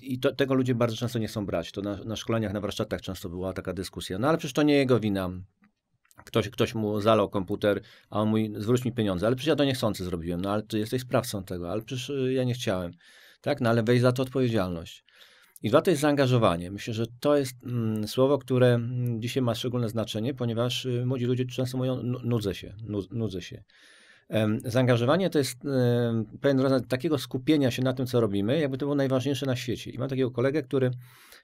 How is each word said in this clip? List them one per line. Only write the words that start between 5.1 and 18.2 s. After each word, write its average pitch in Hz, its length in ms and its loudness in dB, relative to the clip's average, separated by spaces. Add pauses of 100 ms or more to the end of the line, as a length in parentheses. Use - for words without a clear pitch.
Ktoś, 107 240 0
ktoś - 260 -2
mu 107 260 0
zalał 104 280 4
komputer, 101 520 0 (280)
a 104 120 0
on 107 80 2
mówi: 110 280 2
'Zwróć 120 280 0
mi 113 60 0
pieniądze.' 101 360 0
Ale 127 80 4
przecież 131 140 -2
ja 151 60 4
to 143 100 2
niechcący 117 400 -2
zrobiłem. 87 360 -4
No 98 100 -2
ale 107 120 -2
ty 107 160 -4
jesteś 113 220 -2
sprawcą 113 420 -2
tego. 87 280 -6
Ale 110 100 -4
przecież, 127 280 -8
y, 131 240 -2
ja 131 100 0
nie 123 100 0
chciałem”. 92 380 -4 (500)
Tak? 143 200 -2
No 117 80 4
ale 117 140 4
weź 120 180 4
za 127 100 6
to 131 120 -2
odpowiedzialność. 107 840 -2 (580)
I 110 60 0
dwa 139 120 6
to - 80 2
jest 147 120 2
zaangażowanie. 123 720 4
Myślę, 104 220 -8
że 110 120 -2 (140)
to 147 180 4
jest, 131 180 -2 (100)
mm, 110 420 -2
słowo, 131 300 2